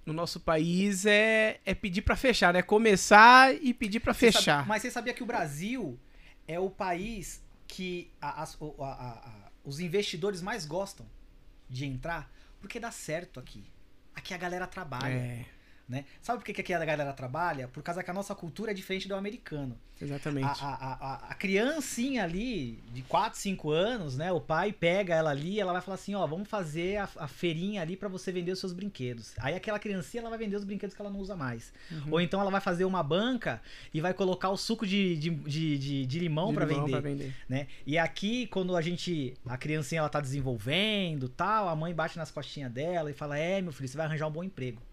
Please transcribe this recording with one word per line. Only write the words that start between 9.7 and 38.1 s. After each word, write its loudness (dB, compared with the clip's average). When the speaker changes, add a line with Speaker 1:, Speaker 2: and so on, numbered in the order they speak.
Speaker 2:
investidores -2
mais -6
gostam -8
de -8
entrar? -8
Porque -12
dá -8
certo -8
aqui. -16
Aqui -12
a -6
galera -4
trabalha. -6
Speaker 1:
É. -6
Speaker 2:
né? -6
Sabe -4
por -16
que -8
que -8
aqui -4
a 0
galera -2
trabalha? -4
Por -16
causa -6
que -8
a -4
nossa -6
cultura -6
é -4
diferente -6
do -4
americano. -6
Speaker 1:
Exatamente. -2
Speaker 2:
A, 2
a, -4
a, -6
a, -8
a -10
criancinha 0
ali, -4
de -10
quatro, 0
cinco -2
anos, 0
né? -2
O 2
pai 0
pega 2
ela 4
ali, -2
ela 0
vai -2
falar -8
assim, -6
"Ó, 0
vamos -4
fazer -2
a, -4
a -8
feirinha -2
ali -4
pra -6
você -8
vender -2
os -4
seus -6
brinquedos." -8
Aí -2
aquela -4
criancinha, -6
ela -8
vai -8
vender -4
os -6
brinquedos -8
que -14
ela -8
não -8
usa -8
mais. -6
Speaker 1:
Uhum. -6
Speaker 2:
Ou 6
então 2
ela 2
vai 2
fazer 0
uma 2
banca 0
e 0
vai 2
colocar 0
o 0
suco -2
de, 4
de, 0
de, 0
de, -2
de -2
limão 0
Speaker 1:
De 0
Speaker 2:
pra 0
Speaker 1:
limão 0
Speaker 2:
vender, 0
Speaker 1:
pra 0
vender. -4
Speaker 2:
né? -2
E 0
aqui, 0